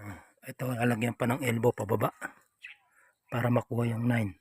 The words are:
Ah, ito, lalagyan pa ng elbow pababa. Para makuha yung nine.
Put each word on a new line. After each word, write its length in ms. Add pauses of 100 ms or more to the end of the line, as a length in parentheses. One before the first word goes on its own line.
Ah, 160 (240)
ito, 240
lalagyan 480
pa 80
ng 160
elbow 320
pababa. 400 (1200)
Para 160
makuha 400
yung 160
nine. 360